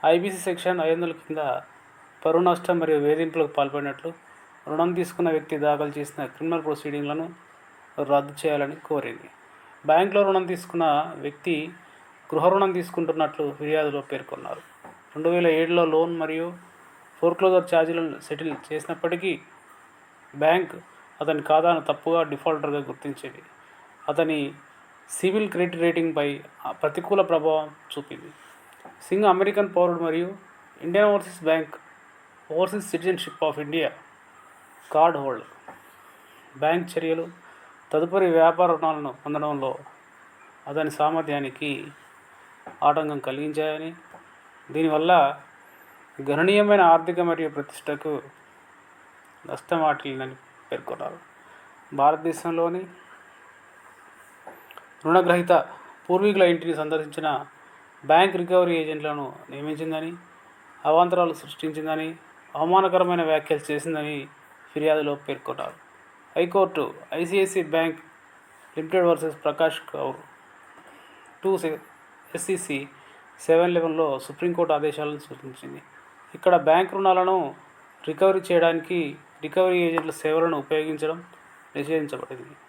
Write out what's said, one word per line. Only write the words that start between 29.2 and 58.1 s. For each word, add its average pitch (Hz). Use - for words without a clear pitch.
అమెరికన్ 196
పౌరుడు 175
మరియు 170
ఇండియన్ 196
ఓవర్సీస్ 202
బ్యాంక్, 156
Overseas 185
Citizenship 170
of 147
India 151
కార్డు 160
హోల్డర్. 127
బ్యాంక్ 170
చర్యలు 165
తదుపరి 175
వ్యాపార 165
రుణాలను 151
పొందడంలో 147
అతని 151
సామర్థ్యానికి 147
ఆటంకం 147
కలిగించాయని, 151
దీనివల్ల 156
గణనీయమైన 202
ఆర్థిక 170
మరియు 165
ప్రతిష్టకు 147
నష్టం -
వాటిల్లిందని 135
పేర్కొన్నారు. -
భారతదేశంలోని 165
రుణగ్రహీత 175
పూర్వీకుల 190
ఇంటిని 170
సందర్శించిన 151
బ్యాంక్ 175